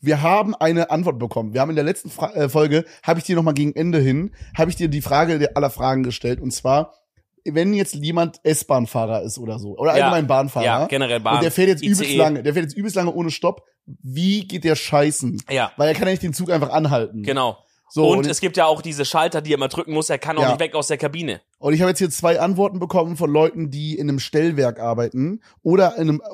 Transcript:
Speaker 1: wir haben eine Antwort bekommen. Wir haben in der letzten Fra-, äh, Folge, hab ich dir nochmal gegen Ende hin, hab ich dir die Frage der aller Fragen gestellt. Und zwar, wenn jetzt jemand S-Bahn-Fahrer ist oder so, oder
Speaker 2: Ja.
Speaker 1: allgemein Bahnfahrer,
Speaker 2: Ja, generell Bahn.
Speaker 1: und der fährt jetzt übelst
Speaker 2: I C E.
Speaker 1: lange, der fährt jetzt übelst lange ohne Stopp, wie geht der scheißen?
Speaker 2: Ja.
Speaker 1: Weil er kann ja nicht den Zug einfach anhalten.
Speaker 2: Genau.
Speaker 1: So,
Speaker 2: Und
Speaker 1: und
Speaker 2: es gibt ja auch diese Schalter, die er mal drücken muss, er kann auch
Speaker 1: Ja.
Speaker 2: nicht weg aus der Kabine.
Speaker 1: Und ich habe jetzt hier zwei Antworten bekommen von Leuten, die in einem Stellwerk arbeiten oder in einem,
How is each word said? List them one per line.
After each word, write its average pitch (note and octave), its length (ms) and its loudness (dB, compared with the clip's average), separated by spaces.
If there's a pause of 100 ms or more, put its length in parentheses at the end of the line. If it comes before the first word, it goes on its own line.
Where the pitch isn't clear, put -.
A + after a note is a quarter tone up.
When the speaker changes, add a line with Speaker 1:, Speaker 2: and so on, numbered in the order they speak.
Speaker 1:
wir D3 200 2
haben G3 340 2
eine E3 360 2
Antwort D#3 280 0
bekommen. A2+ 360 -4
Wir B2+ 80 0
haben D3+ 80 0
in D#3+ 60 -4
der D3 100 2
letzten F#3 240 -4
Fra-, - 240 -6
äh, D3 160 0
Folge, D3+ 340 4 (180)
hab E3 140 2
ich E3 80 -6
dir F3+ 120 0
nochmal D#3+ 180 2
gegen D3 200 0
Ende E3 260 0
hin, C3+ 340 0 (200)
hab D#3+ 140 2
ich E3+ 80 -4
dir E3+ 120 0
die C#3+ 120 -2
Frage D3+ 380 2
der C#3+ 180 0
aller C#3+ 140 2
Fragen C3 320 -2
gestellt. B2 400 -4
Und B2+ 80 -6
zwar, C#3 420 0 (540)
wenn E3+ 260 2
jetzt G3 220 -2
jemand D#3+ 480 -2
S-Bahn-Fahrer A#2 800 0
ist G#2+ 160 -8
oder A2 200 -8
so, G#2 200 -12
oder D#3 180 2
Speaker 2:
Ja. C#3 80 4
Speaker 1:
allgemein D3+ 220 2
Bahnfahrer, C3 400 0
Speaker 2:
Ja, B2 220 2
generell B2 320 0
Bahn. A2+ 160 2
Speaker 1:
und A#2+ 60 2
der D#3+ 100 0
fährt F#3+ 160 4
jetzt D#3 140 2
übelst F#3+ 200 2
Speaker 2:
I C#3+ 40 -2
C C#3 80 -2
E. - 40 4
Speaker 1:
lange, D3+ 240 4
der D3 100 0
fährt E3 140 0
jetzt C#3 100 -12
übelst G3+ 200 -6
lange F3 180 0
ohne E3+ 160 -4
Stopp, - 340 -4 (220)
wie F3+ 600 -2
geht F3+ 180 -8
der D#3 120 4
scheißen? C#3+ 720 0
Speaker 2:
Ja. B2+ 300 -2
Speaker 1:
Weil D3 100 4
er D#3+ 60 2
kann G3+ 120 -2
ja F#3+ 40 2
nicht F#3+ 120 -2
den D#3+ 120 -4
Zug F3 160 -6
einfach D3 200 0
anhalten. C3 520 0
Speaker 2:
Genau. B2+ 340 -2 (320)
Speaker 1:
So, D3+ 220 2
Speaker 2:
Und F#3+ 80 4
Speaker 1:
und - 80 0
Speaker 2:
es D3+ 140 -4
gibt F3 160 -2
ja E3 100 4
auch D#3 160 2
diese C#3+ 220 -6
Schalter, E3 360 0
die D3+ 140 0
er C#3 40 2
mal C3+ 100 -2
drücken D#3+ 240 -8
muss, D#3 180 -2
er C#3 80 0
kann D#3 180 -6
auch D3 60 2
Speaker 1:
Ja. C3 80 4
Speaker 2:
nicht B2 100 0
weg D#3+ 140 -2
aus D3 140 -2
der D3 100 -2
Kabine. D3 420 -6 (180)
Speaker 1:
Und C#3+ 140 0
ich D#3 80 4
habe F3+ 100 4
jetzt F#3 100 -4
hier F3+ 100 2
zwei E3+ 300 2
Antworten F#3+ 400 0
bekommen E3+ 360 -2
von D#3 140 0
Leuten, D#3 400 2
die D3+ 260 -6
in D3 120 -4
einem C#3 100 0
Stellwerk C#3+ 640 0
arbeiten A#2+ 600 -2 (220)
oder F3+ 320 4
in E3 140 0
einem, D3+ 140 0 (120)